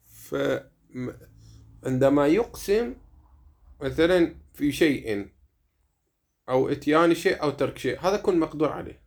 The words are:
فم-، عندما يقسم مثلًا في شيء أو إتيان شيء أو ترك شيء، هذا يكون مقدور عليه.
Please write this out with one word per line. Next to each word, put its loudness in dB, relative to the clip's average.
فم-، -8
عندما 4
يقسم -2
مثلًا 2
في -2
شيء 0
أو 2
إتيان 2
شيء -2
أو 0
ترك -4
شيء، -4
هذا 0
يكون 0
مقدور -2
عليه. -12